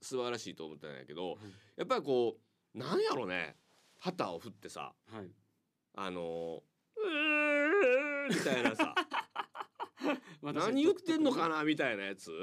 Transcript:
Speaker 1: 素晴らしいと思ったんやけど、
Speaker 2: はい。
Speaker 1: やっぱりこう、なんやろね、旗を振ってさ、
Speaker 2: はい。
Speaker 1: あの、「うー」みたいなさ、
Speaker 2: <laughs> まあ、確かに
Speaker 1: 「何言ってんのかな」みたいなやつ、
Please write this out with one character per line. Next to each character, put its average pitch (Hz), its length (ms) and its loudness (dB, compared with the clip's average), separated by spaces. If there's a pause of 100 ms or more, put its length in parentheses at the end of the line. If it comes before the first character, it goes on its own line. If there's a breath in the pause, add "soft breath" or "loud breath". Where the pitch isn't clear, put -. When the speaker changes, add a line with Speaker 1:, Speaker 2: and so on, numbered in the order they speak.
Speaker 1:
素 - 220 -6
晴 120 60 0
ら 120 80 -2
し 98 140 -8
い 78 40 -12
と 80 100 -10
思 78 100 -12
っ - 20 -18
た 78 100 -14
ん 73 80 -12
や 65 100 -16
け 73 80 -14
ど、 87 180 -4
Speaker 2:
は - 40 -6
い。 - 20 -16 (400 loud breath)
Speaker 1:
や 165 80 -4
っ - 20 -12
ぱ 262 100 2
り 202 40 -2
こ 123 360 2 (380)
う、 - 20 -14
な 139 180 -2
ん 392 60 2
や 427 100 2
ろ 127 160 -2
ね、 87 300 -4 (420)
旗 165 340 -2
を 82 60 -4
振 113 100 -14
っ - 20 -14
て - 180 -16
さ、 71 240 -12 (180)
Speaker 2:
は 110 100 -10
い。 92 100 -12 (640)
Speaker 1:
あ 98 160 -4
の、 82 520 -4 (340)
「う 427 100 -2
ー」 294 1200 2
み 208 140 2
た 139 140 2
い - 60 0
な 117 120 2
さ、 - 220 0
Speaker 2:
<laughs> - 1400 -6
ま 147 80 -6
あ、 147 40 -4
確 165 120 2
か 220 60 2
に 277 120 4
Speaker 1:
「何 - 0 -
言 339 80 8
っ 359 40 6
て 330 220 0
ん 311 60 4
の 277 80 6
か 165 160 2
な」 156 180 2
み 156 100 4
た 147 160 2
い 107 60 0
な 98 60 -4
や 98 120 -4
つ、 90 160 -12 (120)